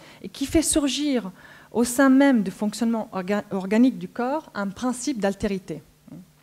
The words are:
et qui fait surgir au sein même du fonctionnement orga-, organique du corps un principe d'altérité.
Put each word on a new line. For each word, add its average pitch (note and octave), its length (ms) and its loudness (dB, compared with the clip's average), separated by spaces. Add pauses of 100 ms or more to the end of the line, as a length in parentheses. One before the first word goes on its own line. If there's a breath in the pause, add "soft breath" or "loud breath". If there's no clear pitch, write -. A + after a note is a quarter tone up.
(220 loud breath)
et F#3+ 80 -12
qui - 160 -8
fait D#4+ 160 2
surgir C4+ 680 -2 (420 loud breath)
au A#3+ 120 2
sein C4+ 240 4
même C4 340 6
du F#3 80 -4
fonctionnement A3 640 -4
orga-, G3 380 -4
organique G3+ 480 2
du F3 100 -8
corps C4+ 460 -6
un G3+ 140 -4
principe B3 520 -4
d'altérité. G3 640 -4 (600)